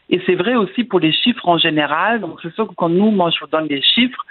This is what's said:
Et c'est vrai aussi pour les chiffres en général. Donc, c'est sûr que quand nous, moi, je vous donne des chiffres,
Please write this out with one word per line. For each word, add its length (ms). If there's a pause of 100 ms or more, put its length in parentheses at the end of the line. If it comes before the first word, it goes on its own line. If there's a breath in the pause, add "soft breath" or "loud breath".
(100)
Et 160
c'est 100
vrai 180
aussi 300
pour 160
les 120
chiffres 360
en 100
général. 640
Donc, 200
c'est 140
sûr 140
que 60
quand 140
nous, 220
moi, 200
je 100
vous 100
donne 160
des 160
chiffres, 480